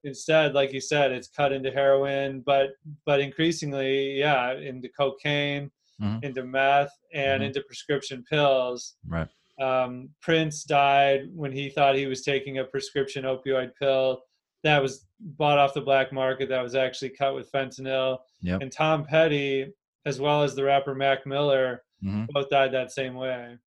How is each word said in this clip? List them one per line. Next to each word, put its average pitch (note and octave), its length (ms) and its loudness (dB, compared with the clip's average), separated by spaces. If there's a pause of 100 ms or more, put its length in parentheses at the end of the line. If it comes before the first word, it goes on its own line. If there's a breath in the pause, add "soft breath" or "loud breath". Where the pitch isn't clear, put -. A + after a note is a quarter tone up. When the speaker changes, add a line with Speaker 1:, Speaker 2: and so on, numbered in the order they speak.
Speaker 1:
Instead, D3 500 2
like C#3 180 2
you C3+ 80 -6
said, C#3+ 320 2
it's B2 160 -8
cut C#3 240 0
into C3+ 180 -2
heroin, C#3 680 2
but, C#3 300 2 (340)
but C#3+ 160 2
increasingly, C#3 960 -2
yeah, C3+ 360 2
into B2+ 340 -12
cocaine, C#3+ 840 -2 (300)
Speaker 2:
Mm-hmm. G#2+ 240 -4
Speaker 1:
into B2+ 180 -6
meth, C3+ 540 2 (160)
and C#3 300 0
Speaker 2:
Mm-hmm. C#3 60 -4
Speaker 1:
into C3+ 120 -4
prescription C3+ 640 -6
pills. C3 720 0 (120)
Speaker 2:
Right. D#3+ 220 -4 (320)
Speaker 1:
Um, C3 480 -2 (140)
Prince D#3+ 420 0
died C#3 720 4
when C#3+ 180 -6
he C#3 160 -6
thought C#3 260 4
he C#3 120 0
was B2+ 160 -6
taking C#3 340 -2
a C3 80 -2
prescription C3+ 600 -4
opioid C3 540 -2
pill, C3 440 0 (400)
that D3 200 4
was C3 240 -6 (140)
bought D3 380 2
off C#3 160 4
the D3 60 -4
black C3+ 320 2
market C3 360 -2
that B2+ 140 0
was A#2+ 120 -8
actually C3 360 -2
cut C#3 240 -2
with B2+ 180 -10
fentanyl. C3 680 -2 (240)
Speaker 2:
Yep. F2+ 200 -2
Speaker 1:
And C3 100 -10
Tom D#3 320 0
Petty, C#3+ 680 2 (340)
as C3 140 -4
well D3 220 2
as C3+ 120 0
the C3+ 100 -2
rapper C#3 300 2
Mac C3+ 320 0
Miller, C3+ 560 0 (200)
Speaker 2:
Mm-hmm. G#2 300 -2
Speaker 1:
both C#3+ 160 -2
died C3+ 240 2
that B2+ 180 -4
same C3 240 -6
way. B2 520 -8